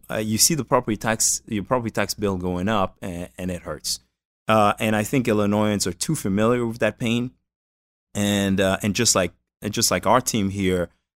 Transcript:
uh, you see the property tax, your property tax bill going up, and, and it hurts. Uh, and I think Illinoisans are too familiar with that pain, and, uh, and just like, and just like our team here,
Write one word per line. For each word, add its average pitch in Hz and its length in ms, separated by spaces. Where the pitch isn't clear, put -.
uh, - 60
you 110 200
see - 180
the 135 100
property 123 320
tax, - 500
your 101 180
property 117 260
tax 104 240
bill 101 220
going 90 320
up, 98 320
and, 90 280
and 92 120
it 87 120
hurts. - 380
Uh, 107 320
and 110 160
I 107 100
think 120 220
Illinoisans 104 600
are 90 60
too - 220
familiar 113 520
with 113 120
that 107 200
pain, 120 320
and, 101 460
uh, 95 220
and 104 120
just 117 200
like, 90 180
and 101 100
just 113 180
like 90 160
our 117 140
team 101 300
here, 92 400